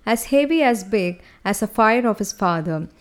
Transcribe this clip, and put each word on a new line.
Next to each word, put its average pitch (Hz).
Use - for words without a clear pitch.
as 226
heavy 294
as 233
big 190
as 196
the 214
fire 233
of 202
his 196
father. 165